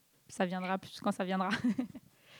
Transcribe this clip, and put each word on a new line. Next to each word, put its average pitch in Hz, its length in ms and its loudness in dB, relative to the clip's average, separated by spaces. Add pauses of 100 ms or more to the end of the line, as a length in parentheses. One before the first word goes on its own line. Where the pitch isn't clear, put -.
(280)
ça - 180 2
viendra 185 320 0
plus - 220 -14
quand 202 120 2
ça 196 120 -4
viendra ? 190 260 2
<laughs> 240 520 0 (380)